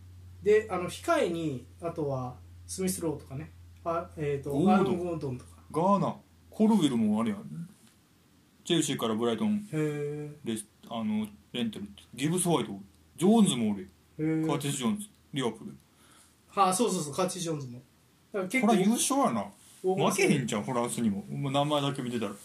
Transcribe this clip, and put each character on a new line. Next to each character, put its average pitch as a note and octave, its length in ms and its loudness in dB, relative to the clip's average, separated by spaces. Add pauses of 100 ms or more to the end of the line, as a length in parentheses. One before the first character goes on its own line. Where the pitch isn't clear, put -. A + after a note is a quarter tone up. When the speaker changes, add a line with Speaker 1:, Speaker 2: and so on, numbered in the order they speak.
(420)
Speaker 1:
で、 G#3+ 260 4
あ F#3 100 -4
の、 F3 120 -4
控 D#4 360 0
え - 40 -2
に、 D#3+ 340 -4 (160)
あ E3+ 100 -6
と D#3 180 -4
は、 B2+ 260 -4 (320)
ス - 160 -8
ミ F#3 60 0
ス F#3 120 -4
ロ D#3+ 140 -2
ー C3 40 -8
と - 80 -18
か C3+ 100 -12
ね。 D#3+ 160 -12 (320)
あ、 E3+ 320 -2
え D3 240 -2
ー - 40 -12
と、 D3 60 -6
Speaker 2:
ゴ C#3+ 120 2
ー - 20 6
ド G3+ 60 8
ン。 G#3 40 8
Speaker 1:
ア G3 60 6
ー - 40 4
ロ F#3 80 2
ン・ F3+ 60 0
ゴ F3 160 -4
ー D#3+ 60 -6
ド C#3+ 100 -6
ン B2 80 -6
と - 60 -16
か。 - 60 -20 (200)
Speaker 2:
ガ D3+ 120 0
ー G3 160 4
ナ、 C3 180 -2 (340)
コ - 160 4
ル A3 80 6
ウ G#3 40 4
ィ D3+ 100 4
ル C3 80 0
も G#2+ 240 2
あ - 20 0
る A#2 80 -2
や G2+ 60 -4
ん。 E3 320 -12 (960)
チ E3+ 100 0
ェ - 40 4
ル D#3 40 4
シ C#3+ 120 -2
ー - 20 0
か A#2+ 120 -2
ら A2 60 0
ブ A#2 120 0
ラ A#2 80 2
イ - 20 0
ト G#2+ 100 0
ン、 G#2 260 0
Speaker 1:
へ D3+ 40 -4
ー。 D3 680 -4
Speaker 2:
レ A2+ 120 -4
ス-、 - 100 -12 (240)
あ A2+ 140 -4
の、 G#2+ 220 -2 (260)
レ B2 100 -4
ン A#2 80 -2
タ G#2 80 -10
ル。 G2 80 -8 (280)
ギ C3 140 -2
ブ F3 100 0
ス・ F3+ 100 0
ホ E3+ 60 4
ワ C3 80 0
イ - 20 -6
ト、 G#2 80 -8 (440)
ジ E3 100 0
ョ - 20 8
ー A3+ 140 8
ン G3 40 8
ズ C#3+ 100 0
も A2 140 0
お G#2 40 0
る。 F#2+ 160 -8 (280)
Speaker 1:
へ D#3 40 -4
ー。 D#3+ 240 0
Speaker 2:
カ D3+ 80 2
ー C#3 40 0
テ C#3 100 -4
ィ - 40 -2
ス・ C#3 60 -4
ジ B2+ 60 -4
ョ A#2 40 0
ー - 20 2
ン G#2 80 -2
ズ、 - 80 -12 (260)
リ C#3 100 -2
バ A#2+ 100 0
プ - 120 -16
ー - 20 -14
ル。 C#2 100 -14 (720)
Speaker 1:
は G3 200 4
あ、 F#3 60 2
そ A#3 120 2
う G3 40 0
そ F3+ 100 -2
う - 20 -4
そ D3 80 -6
う、 C#3 40 -10
カ F#3 80 0
ー - 40 2
テ F3+ 40 -4
ィ - 40 -6
ス・ F#3 60 -10
ジ E3 100 -4
ョ - 20 -2
ー D#3 40 -2
ン C#3+ 40 -10
ズ B2+ 80 -10
も。 B2 120 -14 (520)
だ G#3 80 -4
か F#3 40 -2
ら F#3 40 -6
結 B3+ 120 0
構 G#3 80 4
Speaker 2:
こ F3+ 60 6
れ F3 60 6
は F#3 40 4
優 G3+ 80 6
勝 C#4 280 2
や A3 120 2
な。 G#2 140 -2 (360)
Speaker 1:
大 F#3 140 0
御 - 20 0
所。 E3+ 120 2
Speaker 2:
負 F#3+ 60 -2
け G3 60 2 (120)
へ C#3+ 40 4
ん B2 80 -2
じ A2 80 -4
ゃ G#2+ 40 -2
ん、 G#2 40 -2
フ C3 100 -6
ラ A#2+ 120 0
ン A#2 60 -4
ス A2+ 100 -6
に A2+ 100 2
も。 G2 120 -4
も C#3+ 260 -6
う C3+ 40 -2
名 C#3+ 120 2
前 D3 180 0
だ C#3 100 0
け C#3 100 -8
見 A#2+ 80 -6
て A#2+ 100 -4
た G#2+ 60 -2
ら。 G2+ 60 -8 (120)